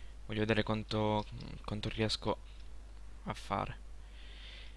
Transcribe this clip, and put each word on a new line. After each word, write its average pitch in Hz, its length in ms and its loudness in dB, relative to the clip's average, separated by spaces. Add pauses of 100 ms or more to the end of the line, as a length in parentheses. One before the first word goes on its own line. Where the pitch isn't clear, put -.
(260)
Voglio 107 160 0
vedere 107 220 6
quanto, 107 600 4 (400)
quanto 107 240 -2
riesco 110 500 4 (840)
a - 100 -2
fare. - 560 -2 (880)